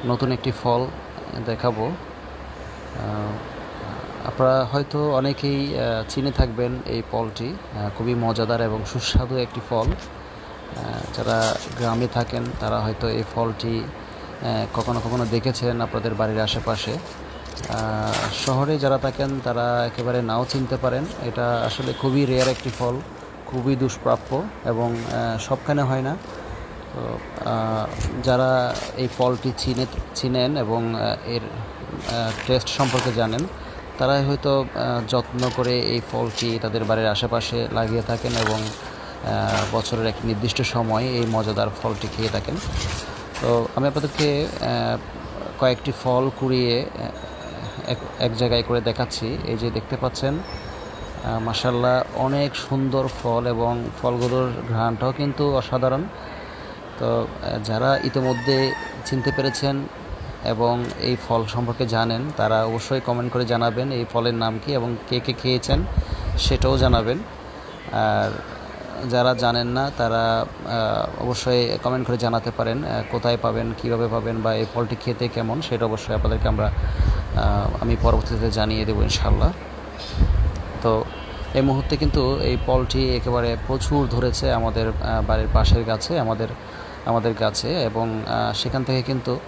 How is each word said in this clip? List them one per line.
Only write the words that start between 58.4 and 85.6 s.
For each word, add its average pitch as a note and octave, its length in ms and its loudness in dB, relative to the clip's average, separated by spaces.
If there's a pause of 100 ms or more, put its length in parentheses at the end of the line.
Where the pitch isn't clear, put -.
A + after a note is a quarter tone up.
চিনতে C3+ 320 0
পেরেছেন C#3 400 0 (680)
এবং A#2+ 400 2 (160)
এই B2 160 2 (120)
ফল A2+ 180 2
সম্পর্কে A#2 400 -2
জানেন, A2+ 360 2 (140)
তারা A2 280 4
অবশ্যই A2+ 360 -2
কমেন্ট A#2+ 320 -2
করে B2 120 0
জানাবেন A#2 480 0
এই A#2+ 200 -2
ফলের A#2 220 2
নাম A2+ 320 0
কি C#3+ 60 -2
এবং A#2+ 240 0 (120)
কে B2 120 2
কে B2 120 -2
খেয়েছেন B2+ 500 2 (560)
সেটাও - 400 4
জানাবেন। B2 400 4 (720)
আর G#2+ 380 2 (760)
যারা B2 260 4
জানেন A#2+ 320 2
না C3 300 0
তারা, A2+ 440 4
আহ, A2 800 -2
অবশ্যই A#2+ 600 2
কমেন্ট B2+ 240 0
করে A#2+ 100 2
জানাতে A#2 400 0
পারেন, A2+ 280 0
আহ, A2+ 260 -2
কোথায় A#2+ 320 2
পাবেন, A2+ 300 0 (100)
কীভাবে A#2 260 0
পাবেন A2+ 340 -2
বা A2 120 2
এই A2 200 2
ফলটি A#2 300 0
খেতে A#2+ 240 0
কেমন A2+ 340 -2
সেটা A#2 220 0
অবশ্যই A2 300 0
আপনাদেরকে A2 340 2
আমরা, G#2+ 180 4
আহ, - 1000 2 (120)
আমি A#2 220 2
পরবর্তীতে A2+ 480 4
জানিয়ে A2 340 2
দেবো G#2+ 180 2
ইনশাআল্লাহ। G#2 500 4 (1300)
তো A2 220 4 (500)
এই C3+ 80 6
মুহূর্তে C3+ 340 4
কিন্তু C#3 440 4
এই B2 160 2 (100)
ফলটি B2+ 500 4
একেবারে A#2 400 2 (100)
প্রচুর C#3 420 2
ধরেছে B2 440 2
আমাদের, A2+ 360 2
আহ, A2 380 0
বাড়ির G#2+ 260 4
পাশের A2+ 320 8